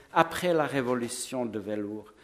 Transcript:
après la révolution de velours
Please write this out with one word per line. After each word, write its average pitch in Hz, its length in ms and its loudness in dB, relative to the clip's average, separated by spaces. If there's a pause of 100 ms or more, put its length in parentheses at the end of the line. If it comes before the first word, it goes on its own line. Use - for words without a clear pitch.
(120)
après 170 420 4
la 151 120 4
révolution 123 800 -2
de 110 140 -4
velours 104 540 -6 (120)